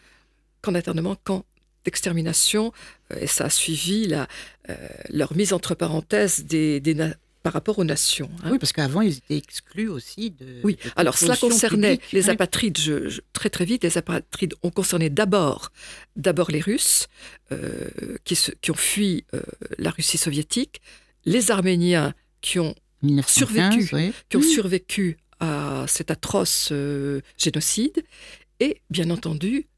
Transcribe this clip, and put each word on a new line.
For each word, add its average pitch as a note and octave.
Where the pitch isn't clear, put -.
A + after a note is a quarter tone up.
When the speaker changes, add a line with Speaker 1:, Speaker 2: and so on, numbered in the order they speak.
Speaker 1:
camp G3+
d'internement, F3
camp F#3+
d'extermination, E3+
euh, -
et -
ça -
a C#3+
suivi E3+
la, D3+
euh, -
leur D3+
mise G3
entre F3
parenthèses E3
des, D#3
des D#3
na-, D#3
par D#3+
rapport G#3+
aux F3+
nations, D3+
hein. D#3+
Speaker 2:
Oui, C4+
parce -
qu'avant, D3
ils G3
étaient D3
exclus -
aussi G3
de, C3
Speaker 1:
Oui, G3+
Speaker 2:
de -
toute -
Speaker 1:
alors D#3+
cela -
Speaker 2:
fonction B3
Speaker 1:
concernait A3
Speaker 2:
publique. -
Speaker 1:
les F#3+
Speaker 2:
Oui. G3
Speaker 1:
apatrides, F3+
je, D3+
je, -
très, -
très -
vite, A3+
les E3+
apatrides -
ont F3
concerné E3+
d'abord, F3+
d'abord E3
les D3+
Russes, -
euh, -
qui -
se, -
qui -
ont D#3
fui, -
euh, -
la -
Russie D#3+
soviétique, D3+
les G3+
Arméniens F3
qui -
ont D#3+
Speaker 2:
Mille C#3+
neuf C#3
cent -
quinze, G3
Speaker 1:
survécu, G#3
Speaker 2:
oui. E3+
Speaker 1:
qui -
ont C4
Speaker 2:
Mmh. -
Speaker 1:
survécu F#3+
à C#3+
cet -
atroce, -
euh, C#3+
génocide, -
et C#4+
bien E3+
entendu, E3+